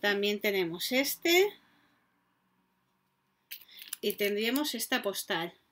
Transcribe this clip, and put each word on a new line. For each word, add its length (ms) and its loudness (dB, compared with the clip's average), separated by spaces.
También 400 0
tenemos 500 0
este. 640 2
Y 100 0
tendríamos 640 0
esta 260 -2
postal. 540 -4